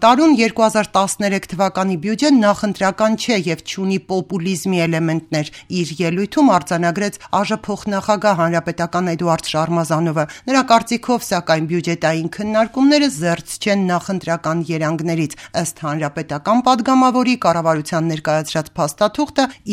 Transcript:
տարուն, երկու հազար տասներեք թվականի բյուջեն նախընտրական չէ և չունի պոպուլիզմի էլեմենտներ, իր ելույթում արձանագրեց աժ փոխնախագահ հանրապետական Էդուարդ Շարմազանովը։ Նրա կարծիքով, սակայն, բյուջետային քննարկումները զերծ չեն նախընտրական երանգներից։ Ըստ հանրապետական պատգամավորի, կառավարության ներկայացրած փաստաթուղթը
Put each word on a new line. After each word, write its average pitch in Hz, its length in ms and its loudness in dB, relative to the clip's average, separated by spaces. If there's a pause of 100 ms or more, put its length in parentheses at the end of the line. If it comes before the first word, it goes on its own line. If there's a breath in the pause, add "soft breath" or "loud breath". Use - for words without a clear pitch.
տարուն, 269 320 6
երկու 226 300 2
հազար 214 260 0
տասներեք 196 560 0
թվականի 190 460 -2 (100)
բյուջեն 247 380 2
նախընտրական 208 760 0
չէ 226 200 0 (120)
և 160 160 -2
չունի 190 320 -2 (120)
պոպուլիզմի 185 760 -2
էլեմենտներ, 160 600 -2 (320 loud breath)
իր 165 140 -2 (100)
ելույթում 202 500 2
արձանագրեց 175 640 0 (240 loud breath)
աժ 202 140 -2 (120)
փոխնախագահ 202 760 0
հանրապետական 170 720 -2
Էդուարդ 165 380 0
Շարմազանովը։ 160 720 0 (240 loud breath)
Նրա 262 200 2
կարծիքով, 233 600 0
սակայն, 165 420 0
բյուջետային 160 680 -2
քննարկումները 262 800 2
զերծ 165 400 -4
չեն 202 320 0
նախընտրական 170 680 -2 (100)
երանգներից։ 160 680 -2 (260 loud breath)
Ըստ - 260 -8
հանրապետական 151 800 -2
պատգամավորի, 254 680 2 (120)
կառավարության 165 680 0
ներկայացրած 156 640 -2
փաստաթուղթը 214 680 0 (260 loud breath)